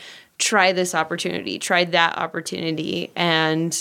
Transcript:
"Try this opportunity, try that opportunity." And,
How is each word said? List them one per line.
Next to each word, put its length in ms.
"Try 340
this 220
opportunity, 640
try 260
that 320
opportunity." 1000
And, 640